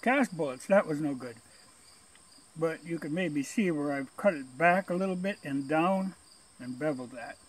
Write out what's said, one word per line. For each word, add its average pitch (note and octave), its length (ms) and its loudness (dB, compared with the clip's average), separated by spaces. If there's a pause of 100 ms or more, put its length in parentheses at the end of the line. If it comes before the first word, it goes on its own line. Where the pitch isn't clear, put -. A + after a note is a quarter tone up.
cast B3 340 2
bullets, C#3 320 -4
that G3 200 6
was D3+ 120 -2
no D3 140 0
good. B2 220 -10 (1200)
But D#3+ 280 -2
you E3 120 -4
can D3+ 160 -6
maybe D#3+ 300 0
see G3 280 0
where D3 200 0
I've C#3 260 -4
cut G3+ 160 4
it C3 240 -10
back F3 320 4
a F3+ 60 0
little F#3+ 200 0
bit F#3+ 280 -4
and C#3 240 -4
down F3+ 480 2 (440)
and B2 200 -10
beveled C3 320 -2
that. A#2+ 260 -12 (120)